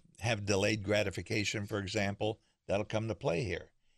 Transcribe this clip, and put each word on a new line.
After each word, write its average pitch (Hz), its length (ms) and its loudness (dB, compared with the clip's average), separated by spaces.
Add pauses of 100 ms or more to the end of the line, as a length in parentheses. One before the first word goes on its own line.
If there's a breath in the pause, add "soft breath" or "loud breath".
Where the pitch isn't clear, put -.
(180)
have 110 260 0
delayed 104 380 4
gratification, 101 840 0
for 107 120 -2
example, 101 600 0 (260)
that'll 101 180 2
come 110 220 -2
to 110 80 -2
play 156 300 0
here. 87 260 -6 (260)